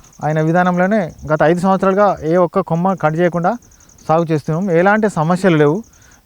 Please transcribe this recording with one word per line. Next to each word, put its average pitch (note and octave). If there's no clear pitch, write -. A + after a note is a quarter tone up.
ఆయన D#3
విధానంలోనే F3+
గత D#3
ఐదు E3+
సంవత్సరాలుగా F#3+
ఏ D#3
ఒక్క F#3
కొమ్మ F3
కట్ D#3
చేయకుండా F3
సాగు E3
చేస్తున్నాం. D#3+
ఎలాంటి G3+
సమస్యలు F3
లేవు. D3+